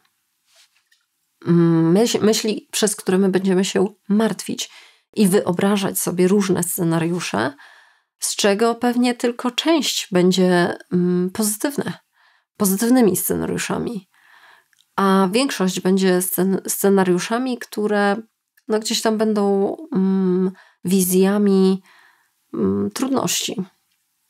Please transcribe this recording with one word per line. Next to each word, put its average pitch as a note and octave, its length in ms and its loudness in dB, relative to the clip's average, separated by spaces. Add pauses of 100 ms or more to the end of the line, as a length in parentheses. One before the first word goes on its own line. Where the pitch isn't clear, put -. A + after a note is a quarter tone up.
(1500)
Myśl-, E3+ 760 4
myśli, G#3+ 500 -2
przez - 240 -2
które F#3 220 -2
my G3 100 2
będziemy F#3 360 0
się F#3+ 220 0 (220)
martwić G#3+ 640 -2 (440)
i G3+ 140 2
wyobrażać G3 720 0
sobie F3+ 300 0
różne F#3+ 340 0
scenariusze, E3+ 880 -2 (680)
z - 160 -6
czego A3 380 0
pewnie A#3+ 400 0
tylko A#3+ 360 -4
część - 640 -2
będzie, F3+ 640 2 (160)
mm, F3+ 380 0
pozytywne, G#3+ 640 -6 (640)
pozytywnymi G#3+ 600 2
scenariuszami, F3 920 -6 (880)
a F#3+ 360 2
większość G3 480 -2
będzie F#3 420 2
scen-, F#3 460 -2
scenariuszami, G3 880 0
które, G3+ 580 -2 (520)
no, G#3+ 120 0
gdzieś A3 220 -4
tam A3 160 0
będą, G3+ 580 0 (160)
mm, F#3+ 580 2 (340)
wizjami, F#3+ 1000 2 (720)
mm, G3+ 360 -2
trudności. B3+ 720 -4 (680)